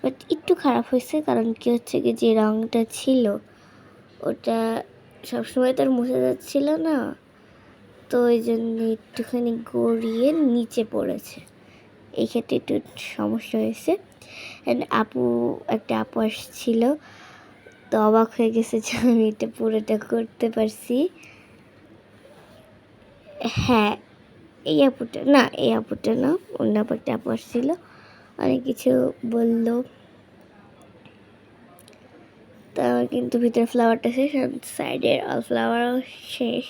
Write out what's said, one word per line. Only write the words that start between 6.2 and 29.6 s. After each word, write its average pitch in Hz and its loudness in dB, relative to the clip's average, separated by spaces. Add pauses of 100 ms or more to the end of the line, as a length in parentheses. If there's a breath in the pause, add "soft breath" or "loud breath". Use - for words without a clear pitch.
যাচ্ছিল 277 -2 (200)
না, 311 2 (1120 loud breath)
তো 247 0 (120)
ওই 240 4 (100)
জন্য 226 -2 (180)
একটুখানি 240 -4 (200)
গড়িয়ে 233 2 (260)
নিচে 233 -2 (120)
পড়েছে, - -6 (840 loud breath)
এই 226 0
ক্ষেত্রে 240 -4
একটু - -6 (420)
সমস্যা 220 -4
হয়েছে। 220 -4 (760 loud breath)
And 247 0 (220)
আপু, 247 -2 (520)
একটা 226 -4 (100)
আপু - -6 (100)
আসছিল, - -2 (1080 loud breath)
তো - 0 (120)
অবাক 220 6
হয়ে 226 2
গেছে 226 0 (100)
যে - -6 (100)
আমি 226 6
এটা 226 -6 (100)
পুরোটা 220 0 (160)
করতে 233 -2
পারছি। 220 -2 (2750 loud breath)
হ্যাঁ, 214 4 (800)
এই 302 4 (100)
আপুটা 240 -8 (160)
না, 262 8 (220)
এই 226 4
আপুটা 220 -4 (120)
না, 277 2 (280)
অন্য 214 2
আপু, 233 -4
একটা - -6
আপু - -8
আসছিল, 247 -4 (720 loud breath)
অনেক 262 0
কিছু 254 0 (440)
বলল। 233 2 (3000)